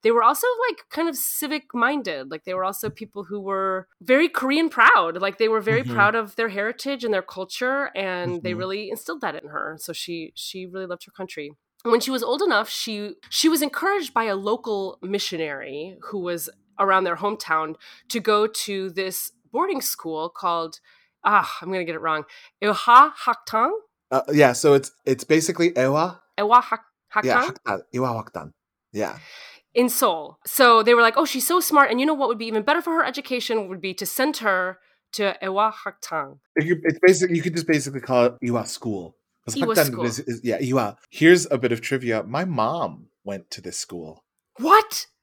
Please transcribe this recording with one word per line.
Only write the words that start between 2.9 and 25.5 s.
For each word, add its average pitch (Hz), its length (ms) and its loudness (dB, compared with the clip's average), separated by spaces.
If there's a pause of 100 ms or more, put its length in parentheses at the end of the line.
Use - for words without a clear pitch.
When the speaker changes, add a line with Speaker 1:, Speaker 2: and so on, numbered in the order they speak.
Speaker 1:
who 202 160 -10
were 190 480 -4 (100)
very 269 300 4
Korean 302 400 0
proud. 226 520 6
Like, 196 160 -4
they 226 120 2
were 220 100 0
very 220 240 0
Speaker 2:
Mm-hmm. 240 120 -6
Speaker 1:
proud 214 200 4
of 214 220 -4
their 226 100 -2
heritage 233 560 -6
and 220 100 0
their 190 80 0
culture, 247 720 -6
and 180 480 -6
they 180 100 -6
Speaker 2:
Mm-hmm. 208 80 -6
Speaker 1:
really 190 300 -8
instilled 277 300 -10
that 170 160 -6
in 147 140 -16
her. 151 320 -8
So - 100 -12
she, 165 420 -10
she - 320 -12
really 185 200 -12
loved 175 180 -12
her - 80 -20
country. 156 400 -14 (340)
When 233 140 4
she 254 120 -2
was 240 120 -2
old 247 180 -2
enough, 226 280 0
she, 208 460 -8 (140)
she - 200 2
was 311 120 2
encouraged 330 520 -4
by 226 100 0
a 202 140 -2
local 202 640 -4
missionary 160 1000 -8
who 208 160 -8
was 175 300 -6 (300)
around 190 240 4
their 175 140 0
hometown 160 580 -4 (320)
to 226 140 -4
go 214 260 2
to 196 420 -6
this 185 440 -6 (180)
boarding 311 300 -2
school 160 480 -6
called, 165 500 -4 (460)
ah, 202 360 4
I'm 170 100 -10
gonna 185 120 -2
get 160 120 -6
it 160 60 -8
wrong, 156 220 -2 (380)
Ewa 240 520 8 (120)
Haktang? 233 460 0 (400)
Speaker 2:
Uh, 131 100 4 (100)
yeah, 143 220 8
so 143 200 4
it's, 139 180 2 (140)
it's 131 200 -2
basically 170 500 2